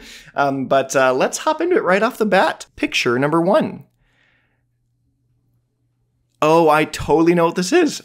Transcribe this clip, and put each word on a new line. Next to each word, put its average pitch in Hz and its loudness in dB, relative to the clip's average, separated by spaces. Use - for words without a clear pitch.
Um, 135 -2
but, 135 0
uh, 131 2
let's 160 -2
hop 311 -2
into 349 0
it 180 0
right 185 0
off 247 -2
the 214 -2
bat. 202 -2
Picture 123 -2
number 151 0
one. 190 -2
Oh, 156 4
I 151 4
totally 165 0
know 170 2
what 170 -2
this 180 -4
is 330 0